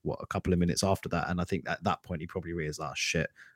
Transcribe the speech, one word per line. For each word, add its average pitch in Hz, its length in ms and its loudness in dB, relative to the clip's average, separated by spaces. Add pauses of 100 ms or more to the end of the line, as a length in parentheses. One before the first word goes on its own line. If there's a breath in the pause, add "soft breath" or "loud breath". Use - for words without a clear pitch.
what, - 200 -2
a - 60 -6
couple - 260 0
of 87 60 6
minutes 87 240 4
after 98 260 2
that. 85 200 0
And 90 100 0
I 87 40 0
think 87 260 -2
at - 140 -4
that - 180 2
point 82 200 -6
he 85 60 -6
probably 85 260 -6
realized, 76 280 -4
"Oh 71 140 -6
shit, - 340 0 (260 soft breath)